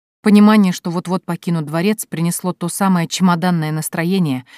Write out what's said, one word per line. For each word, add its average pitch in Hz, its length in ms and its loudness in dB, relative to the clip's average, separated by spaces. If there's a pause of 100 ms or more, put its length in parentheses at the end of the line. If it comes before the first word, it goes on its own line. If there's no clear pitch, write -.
(220)
Понимание, 208 500 6
что - 180 -8
вот-вот 180 360 -4
покину 170 340 -4
дворец, 165 460 -4
принесло 170 480 -4
то 175 160 -6
самое 185 360 0
чемоданное 175 640 0
настроение, 160 760 -4 (120)